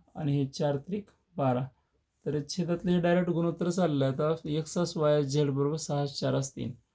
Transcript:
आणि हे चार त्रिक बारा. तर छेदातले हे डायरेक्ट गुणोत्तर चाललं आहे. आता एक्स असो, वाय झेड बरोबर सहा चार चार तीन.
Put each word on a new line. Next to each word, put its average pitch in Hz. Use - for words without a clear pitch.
आणि 143
हे 139
चार 143
त्रिक 185
बारा. 131
तर 147
छेदातले 170
हे 180
डायरेक्ट 175
गुणोत्तर 170
चाललं 160
आहे. 135
आता 151
एक्स 156
असो, 175
वाय 151
झेड 143
बरोबर 143
सहा 147
चार 139
चार 135
तीन. 123